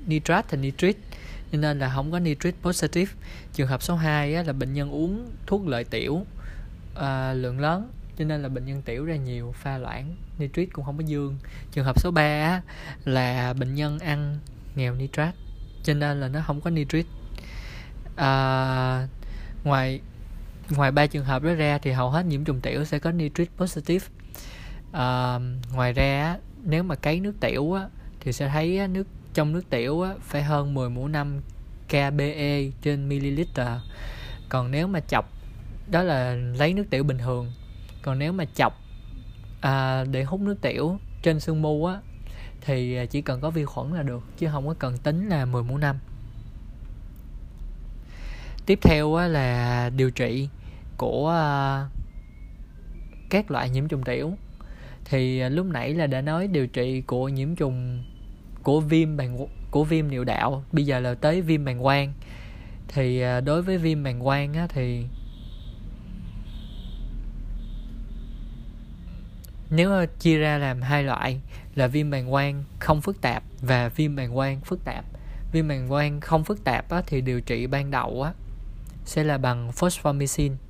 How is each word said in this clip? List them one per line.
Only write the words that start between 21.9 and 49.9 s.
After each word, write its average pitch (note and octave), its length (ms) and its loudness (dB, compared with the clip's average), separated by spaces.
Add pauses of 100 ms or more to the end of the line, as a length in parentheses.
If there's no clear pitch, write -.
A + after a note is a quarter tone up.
hầu B2+ 180 2
hết E3+ 160 2
nhiễm D3 180 2
trùng C3+ 180 0
tiểu C3 240 0
sẽ D3 140 0
có E3 120 0
nitrit E3+ 460 0
positive. F3+ 480 0 (840)
À, B2+ 480 2 (340)
ngoài B2 200 2
ra C#3 300 4
á, F3 140 0 (260)
nếu E3 200 2
mà E3+ 120 -2
cấy D#3 240 0
nước G3+ 200 -2
tiểu C3 340 0
á, F#3+ 140 -2 (320)
thì B2+ 140 -2
sẽ C#3 160 0
thấy E3 300 2
á, G3 80 0
nước, F#3+ 200 -2 (260)
trong D3+ 200 4
nước F3+ 160 -2
tiểu C3+ 320 2
á, F#3 200 -2
phải D3 220 -2
hơn C#3+ 300 2
mười B2+ 160 0
mũ B2 180 -2
năm C#3+ 340 -2 (480)
K - 40 0 (220)
B C#3+ 60 4
E C#3+ 420 0 (180)
trên C#3+ 280 0
milliliter. C#3 580 0 (840)
Còn B2+ 220 0
nếu D#3 160 2
mà F#3+ 120 0
chọc, B2+ 300 2 (600)
đó E3+ 120 6
là B2+ 300 2
lấy B2 400 2
nước G3+ 160 2
tiểu C3+ 140 2
bình C3+ 140 2
thường. B2 340 -2 (500)
Còn C3+ 180 0
nếu D#3 140 0
mà F3+ 120 0 (100)
chọc, - 260 4 (800)
à, C3 420 2
để C3+ 200 0
hút F#3 160 -2
nước G3+ 220 0
tiểu C#3+ 380 0 (220)
trên D#3+ 180 4
xương D#3 220 0
mu D3+ 240 2
á, F#3 140 -2 (600)
thì, B2+ 340 0
à, B2 100 -2
chỉ C#3+ 160 -2
cần C3 200 -2
có D3+ 80 0
vi D#3+ 160 0
khuẩn C3+ 280 -4
là D#3+ 100 0
được, A#2+ 200 -2 (140)
chứ E3 140 0
không C#3+ 160 0
có D#3+ 60 0
cần B2+ 240 -2
tính E3+ 320 0
là D3 160 4
mười B2 180 2
mũ B2+ 140 -2
năm. C#3+ 200 2 (2750)
Tiếp G3 160 6
theo D3+ 340 8
á, F3 120 4
là B2 640 4
điều C3 220 4